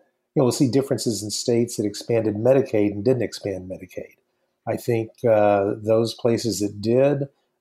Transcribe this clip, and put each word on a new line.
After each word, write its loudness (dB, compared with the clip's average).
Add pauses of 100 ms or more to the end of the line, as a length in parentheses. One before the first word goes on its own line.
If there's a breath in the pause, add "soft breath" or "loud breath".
(360 soft breath)
you 2
know, 4
we'll 4
see 2
differences -2
in -8
states -2
that -2
expanded -2
Medicaid 2
and -8
didn't 2
expand -8
Medicaid. -14 (520)
I -4
think, -2 (160)
uh, 4
those 0
places -2
that -4
did, 2 (380)